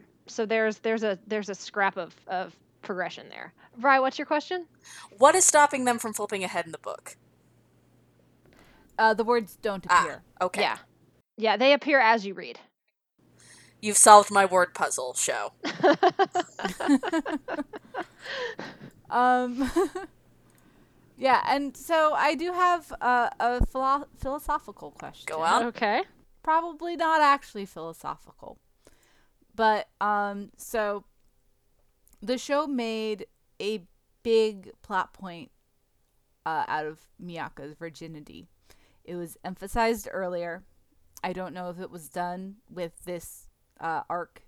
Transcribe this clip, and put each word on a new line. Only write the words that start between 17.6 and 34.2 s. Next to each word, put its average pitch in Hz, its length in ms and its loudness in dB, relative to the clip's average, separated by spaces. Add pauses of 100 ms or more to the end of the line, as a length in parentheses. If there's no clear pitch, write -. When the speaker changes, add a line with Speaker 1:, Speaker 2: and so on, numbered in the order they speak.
Speaker 3:
Um, 247 600 2 (800)
<laughs> - 680 -20
yeah, 254 300 2
and 277 300 -2
so 311 360 2
I 302 220 2
do 330 160 -4
have 359 480 0
a, 247 400 2
a 247 280 0
philo-, 269 400 -2 (100)
philosophical 277 760 -8
question. - 360 -18
Speaker 2:
Go 160 140 -6
on. 190 260 2
Speaker 1:
Okay. 233 360 0 (380)
Speaker 3:
Probably 330 540 -2
not 320 260 2
actually 277 440 2
philosophical. - 920 -14 (1000)
But, 220 320 2 (140)
um, 202 560 -2
so 208 460 -4 (1200)
the 240 180 -4
show 294 260 -2
made 226 640 -6 (340)
a 202 220 -6 (400)